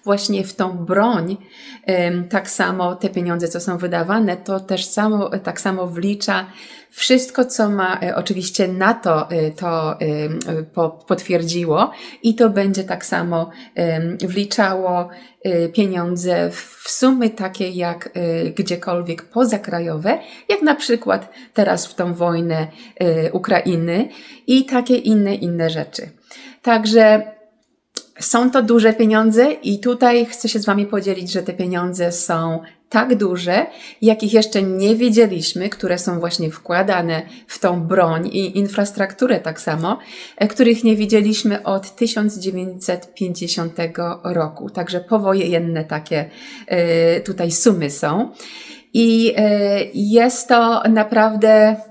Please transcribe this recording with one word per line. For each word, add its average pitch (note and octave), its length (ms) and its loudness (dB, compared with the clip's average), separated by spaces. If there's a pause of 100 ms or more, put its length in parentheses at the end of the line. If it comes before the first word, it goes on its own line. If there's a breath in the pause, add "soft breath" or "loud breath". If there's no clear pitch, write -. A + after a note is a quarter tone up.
właśnie G3+ 400 0
w - 100 -10
tą F#3 180 -2
broń, F3+ 640 0 (500 loud breath)
em, F3 420 0
tak G3 220 -2
samo F3+ 460 -2
te F#3+ 120 -4
pieniądze, F3 400 -2
co F3 120 -6
są F3 180 -4
wydawane, F3 580 0
to F#3+ 240 -6
też F#3+ 260 -4
samo, G#3 520 0
tak - 220 -8
samo F#3+ 260 -2
wlicza F#3+ 600 -4 (440 loud breath)
wszystko, B3+ 540 2
co A3 260 0
ma, F#3+ 320 0
e, F3+ 140 -4
oczywiście F#3 520 -2
nato, F#3 640 0
e, D#3 200 0
to, D#3+ 500 -4
em, D3+ 380 -4 (360)
po-, E3 160 0
potwierdziło E3+ 1000 -2 (320 loud breath)
i A3+ 120 2
to A#3 160 4
będzie G3 340 0
tak F#3 200 -8
samo, E3+ 460 -2 (240 loud breath)
em, E3 440 -2
wliczało F#3+ 920 -2 (380 loud breath)
y, E3+ 220 0
pieniądze F3 840 0
w - 360 -14
sumy B3+ 440 2
takie F#3+ 400 -6
jak, F3 400 -6 (360)
y, D#3+ 40 -4
gdziekolwiek F3 720 -4
pozakrajowe, G3+ 960 -2 (300 loud breath)
jak G4+ 140 0
na C#4+ 120 4
przykład A#3 540 -2 (260 loud breath)
teraz F#3+ 320 2
w - 80 -18
tą F3 200 -2
wojnę, E3+ 520 -2 (360 loud breath)
y, E3 300 2
Ukrainy F3 760 0 (380 loud breath)
i C4 180 4
takie B3 320 2
inne, G3+ 380 2
inne E3+ 360 -2
rzeczy. - 400 -8 (520 loud breath)
Także G#3+ 720 6 (840)
są B3 300 2
to C4 120 4
duże A3+ 300 4
pieniądze A3 600 4
i G3+ 280 -4
tutaj A#3+ 460 4
chcę - 220 -8
się A3 100 -2
z G3+ 80 -2
wami G3+ 200 2
podzielić, F#3+ 460 -4
że F#3 100 -2
te F3+ 100 -6
pieniądze F3+ 600 -2
są E3 480 -2 (340 loud breath)
tak A#3+ 200 2
duże, F#3 520 0 (360 loud breath)
jakich A3 300 2
jeszcze G#3+ 300 4
nie G3 340 2
widzieliśmy, G#3 720 2
które F3+ 300 -4
są F3 220 -2
właśnie E3+ 300 -2
wkładane F3 720 0 (240 loud breath)
w - 120 -12
tą F3 220 0
broń E3+ 460 2
i G3 320 -2
infrastrukturę G3+ 840 0
tak D#3+ 200 -8
samo, E3+ 380 -2 (380 loud breath)
e, G#3 120 2
których A#3 360 4
nie A3 120 4
widzieliśmy G#3+ 640 2
od G3 340 -4
tysiąc G#3+ 420 -2
dziewięćset F#3 760 -6
pięćdziesiątego E3+ 1120 -6
roku. E3+ 460 -4
Także F3 300 -6
powojenne F3 840 0
takie, D#3 460 -4 (360 loud breath)
e, E3+ 540 2
tutaj F#3 300 -4
sumy E3 400 -2
są. E3 400 -4 (640 loud breath)
I, A3+ 440 2
e, G3+ 420 2 (160)
jest A#3 540 2
to A#3 400 4
naprawdę A3 880 6 (140)